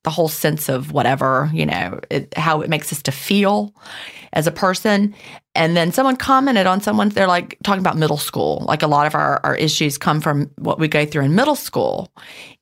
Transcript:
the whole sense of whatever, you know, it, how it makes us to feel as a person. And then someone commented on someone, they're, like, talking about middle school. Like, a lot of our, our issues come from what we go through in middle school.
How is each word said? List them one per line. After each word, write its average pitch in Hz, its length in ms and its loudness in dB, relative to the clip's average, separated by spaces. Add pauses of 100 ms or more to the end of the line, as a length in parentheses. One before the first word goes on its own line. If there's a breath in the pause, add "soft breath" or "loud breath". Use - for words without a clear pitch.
the 160 60 0
whole 160 180 2
sense 156 420 -2
of 135 200 -2
whatever, 135 600 2
you 160 140 0
know, 87 420 -4
it, - 260 -6
how 156 280 0
it - 80 -4
makes 151 240 -4
us - 80 -10
to 143 100 -2
feel 202 600 0 (580 loud breath)
as 156 140 0
a 165 40 2
person. 202 640 0 (400 loud breath)
And 165 220 2
then 170 160 2
someone 262 240 2
commented 262 500 2
on 185 140 2
someone, 208 300 2
they're, 196 160 2
like, 180 360 0
talking 190 200 0
about 170 160 0
middle 147 180 2
school. 78 500 -2
Like, 151 160 0
a 160 40 2
lot 147 200 4
of 151 80 -2
our, 147 300 0
our 139 100 0
issues 151 440 0
come 156 240 0
from 147 340 0
what - 220 -4
we 160 100 0
go 151 160 2
through 151 200 -2
in 143 100 2
middle 277 200 4
school. 78 560 -4 (520 loud breath)